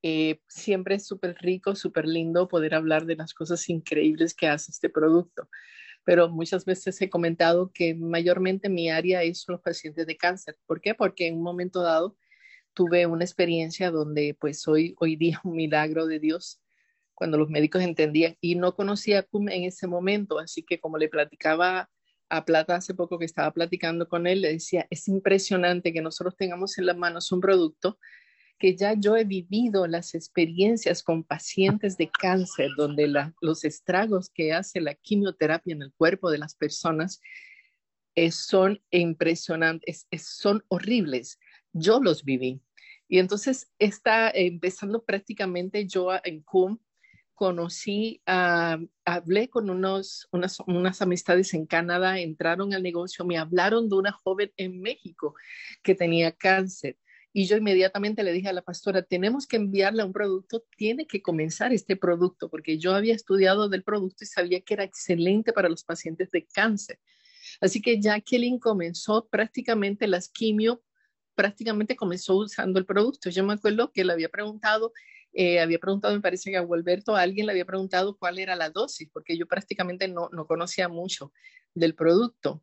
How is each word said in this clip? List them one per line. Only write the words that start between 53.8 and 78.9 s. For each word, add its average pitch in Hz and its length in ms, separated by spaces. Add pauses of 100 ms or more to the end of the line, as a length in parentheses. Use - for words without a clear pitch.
de 196 80
una 196 160
joven 196 440
en 185 240
México 185 540 (480)
que 190 140
tenía 165 340
cáncer. 190 680 (340)
Y 196 140
yo 208 100
inmediatamente 202 640
le 180 100
dije 185 160
a 190 40
la 180 100
pastora, 185 400
"Tenemos 208 460
que 240 80
enviarle 202 480
un 190 80
producto, 202 500 (140)
tiene 240 300
que 202 160
comenzar 160 500
este 190 240
producto", 180 520
porque 156 300
yo 180 160
había 220 200
estudiado 196 540
del 190 140
producto 202 400
y 214 60
sabía 180 320
que - 140
era 202 100
excelente 190 680
para 190 180
los 170 120
pacientes 165 480
de 165 160
cáncer. 208 540 (600)
Así 202 200
que 226 200
Jacqueline 240 600
comenzó 214 680
prácticamente 214 800
las 185 220
quimio, 220 560 (500)
prácticamente 214 640
comenzó 185 400
usando 196 420
el 185 80
producto. 202 440
Yo 185 120
me 202 120
acuerdo 214 360
que 185 140
le 180 80
había 165 160
preguntado, 214 640 (420)
eh, 175 260
había 165 180
preguntado, 202 360
me 202 60
parece 185 300
que 190 80
a - 20
Gualberto, 175 560
a 185 60
alguien 196 240
le 208 60
había 180 120
preguntado 190 540
cuál 180 200
era 190 160
la 165 140
dosis, 214 420